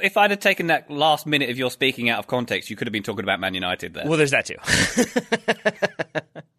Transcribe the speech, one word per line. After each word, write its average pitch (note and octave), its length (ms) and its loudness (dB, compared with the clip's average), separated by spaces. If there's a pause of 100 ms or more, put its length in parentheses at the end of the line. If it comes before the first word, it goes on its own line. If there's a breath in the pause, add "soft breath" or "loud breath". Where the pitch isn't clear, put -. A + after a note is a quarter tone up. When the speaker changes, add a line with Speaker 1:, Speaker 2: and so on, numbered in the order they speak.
Speaker 1:
if G3 120 0
I'd G#3 140 6
have G3+ 100 -2
taken F#3 280 2
that D3+ 240 0
last D3 340 2
minute C#3+ 240 2
of B2 80 -4
your B2+ 140 0
speaking B2+ 380 0
out A2+ 100 0
of G#2 80 -8
context, A#2 420 -2
you G#2+ 60 -8
could A#2+ 120 -6
have G#2 60 -4
been G#2+ 100 -2
talking G#2+ 200 -4
about F#2+ 160 0
Man F#2 160 -2
United F2+ 400 -4
there. E2 100 -6
Speaker 2:
Well, D3+ 120 2
there's D3 140 2
that A#2+ 140 2
too. - 160 -10
<laughs> - 1600 -2 (380)